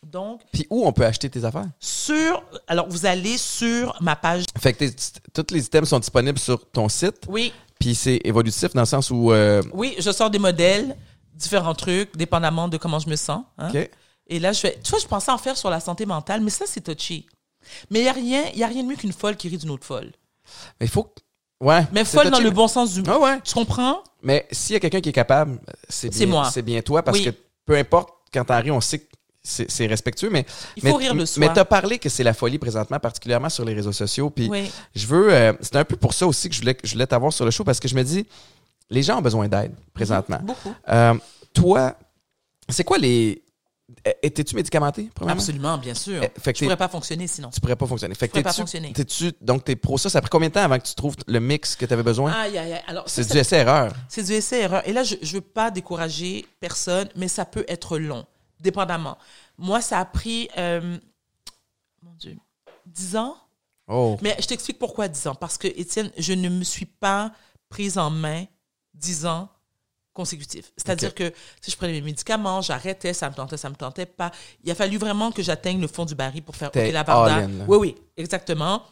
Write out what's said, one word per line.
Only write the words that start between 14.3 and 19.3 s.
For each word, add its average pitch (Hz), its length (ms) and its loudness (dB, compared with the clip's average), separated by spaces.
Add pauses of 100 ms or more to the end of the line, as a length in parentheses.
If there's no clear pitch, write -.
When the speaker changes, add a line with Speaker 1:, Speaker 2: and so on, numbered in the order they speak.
Speaker 1:
là, 180 140 2
je 208 80 0
fais, - 220 -2
tu - 80 -4
vois, 427 100 2
je - 60 -6
pensais 202 260 -2
en 240 60 2
faire 262 200 -4
sur 202 120 -2
la 165 100 -2
santé 180 260 -6
mentale, 190 340 -4
mais 214 100 0
ça, - 160 -4
c'est - 140 -8
touchy. - 460 -8 (640)
Mais 214 100 2
il 240 40 4
y 254 40 4
a 262 40 2
rien, 262 320 0 (100)
il - 40 -8
y 226 60 2
a 226 40 0
rien 247 140 -4
de 247 60 -2
mieux 277 80 -4
qu'une 196 160 -6
folle 208 240 -4